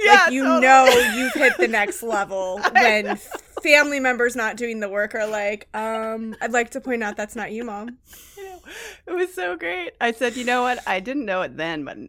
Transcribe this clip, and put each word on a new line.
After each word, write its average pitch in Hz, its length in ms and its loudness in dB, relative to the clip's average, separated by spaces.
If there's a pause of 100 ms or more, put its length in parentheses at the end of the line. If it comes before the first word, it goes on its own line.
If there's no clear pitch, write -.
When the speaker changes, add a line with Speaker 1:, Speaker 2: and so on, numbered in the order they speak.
Speaker 1:
Yeah, 403 200 8
Speaker 2:
Like, 330 80 2
you 269 120 0
Speaker 1:
totally. 254 160 2
Speaker 2:
know 262 560 8
you've 254 180 -2
hit 302 240 2
the 240 100 2
Speaker 1:
<laughs> 220 120 0
Speaker 2:
next 208 220 -4
level 190 600 -4
Speaker 1:
I 359 80 0 (100)
Speaker 2:
when 214 260 4
Speaker 1:
know. - 100 -4 (460)
Speaker 2:
family 294 380 4
members 247 360 0
not 220 200 -4
doing 226 240 -6
the 208 80 -6
work 208 260 -4
are 220 120 -2
like, 208 480 -6
"Um, 220 680 -6
I'd 226 120 -4
like 240 180 0
to 269 100 -10
point 240 220 -4
out 208 140 -6
that's 208 200 -10
not 208 160 -8
you, 226 120 -8
Mom." 233 340 -12 (400)
Speaker 1:
I 403 40 -16
know. 370 180 -18 (460)
It - 100 -10
was 359 180 -4
so 359 220 -6
great. 339 440 -8
I 233 120 0
said, 233 240 -4
"You 247 80 -6
know 247 180 0
what? 247 240 -4
I 190 140 -2
didn't 254 240 -6
know 185 180 -2
it 127 140 -8
then, 156 280 -6
but - 120 -12 (120)